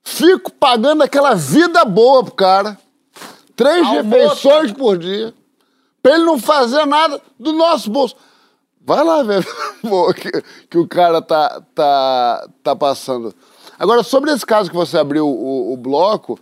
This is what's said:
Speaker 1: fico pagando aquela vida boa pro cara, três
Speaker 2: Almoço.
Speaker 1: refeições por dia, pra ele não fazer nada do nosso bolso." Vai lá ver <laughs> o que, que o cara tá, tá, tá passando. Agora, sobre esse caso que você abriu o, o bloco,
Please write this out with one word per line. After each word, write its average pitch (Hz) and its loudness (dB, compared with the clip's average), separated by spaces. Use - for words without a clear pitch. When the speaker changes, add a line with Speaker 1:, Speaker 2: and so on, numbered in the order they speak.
Speaker 1:
fico - 0
pagando 277 2
aquela 277 2
vida 311 2
boa 233 4
pro - -12
cara, 196 0
três 302 2
Speaker 2:
Almoço. - -2
Speaker 1:
refeições 277 2
por 208 -2
dia, 202 -8
pra 277 4
ele 330 2
não 320 0
fazer 285 0
nada 294 0
do 277 -6
nosso 320 0
bolso." 254 -2
Vai 196 0
lá 320 0
ver 202 -2
<laughs> - -12
o 190 0
que, - -10
que 175 -4
o 165 0
cara 170 0
tá, 156 -4
tá, 131 -2
tá 143 -2
passando. 127 -6
Agora, 226 2
sobre 277 0
esse 262 -4
caso 214 0
que 156 -14
você 165 -2
abriu 151 0
o, 131 -6
o 127 -8
bloco, 143 -4